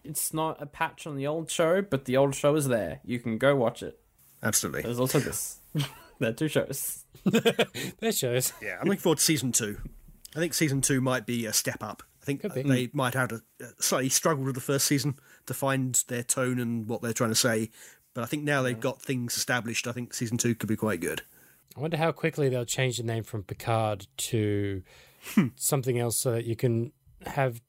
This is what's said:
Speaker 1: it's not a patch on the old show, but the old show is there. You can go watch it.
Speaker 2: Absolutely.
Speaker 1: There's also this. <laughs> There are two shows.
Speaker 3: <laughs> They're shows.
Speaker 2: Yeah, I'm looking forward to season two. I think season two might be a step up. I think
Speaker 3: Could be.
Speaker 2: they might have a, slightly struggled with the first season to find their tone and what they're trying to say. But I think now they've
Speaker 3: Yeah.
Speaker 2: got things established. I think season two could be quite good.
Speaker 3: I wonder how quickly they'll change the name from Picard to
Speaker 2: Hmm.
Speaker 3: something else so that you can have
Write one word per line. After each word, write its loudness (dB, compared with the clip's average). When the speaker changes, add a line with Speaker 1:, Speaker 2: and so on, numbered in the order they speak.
Speaker 1:
it's -4
not -2
a -10
patch -6
on -8
the -4
old -4
show, 4
but -2
the 2
old 6
show 4
is 2
there. 0
You -4
can -2
go 6
watch 2
it. -10
Speaker 2:
Absolutely. 0
Speaker 1:
There's -4
also 2
this. -4
<laughs> -2
There 2
are -6
two -2
shows. -4
Speaker 3:
<laughs> -
They're 0
shows. 0
Speaker 2:
Yeah, -6
I'm 2
looking 2
forward 4
to 2
season 2
two. 0
I -6
think -2
season 2
two 4
might 0
be -2
a -4
step 0
up. -10
I -20
think -2
Speaker 3:
Could -6
be. -2
Speaker 2:
they 2
might 0
have 0
a, -8
slightly 2
struggled 2
with -2
the -8
first 0
season 2
to -6
find 0
their -4
tone 0
and -2
what -2
they're -2
trying 2
to 2
say. 2
But -4
I -6
think -4
now 2
they've 0
Speaker 3:
Yeah. -12
Speaker 2:
got -2
things -2
established. -2
I -4
think -8
season -2
two 2
could -6
be 2
quite -2
good. -4
Speaker 3:
I -12
wonder -2
how 2
quickly 0
they'll 0
change 0
the -6
name -2
from -8
Picard -2
to 0
Speaker 2:
Hmm. 6
Speaker 3:
something 0
else 0
so 0
that -2
you -2
can 0
have -2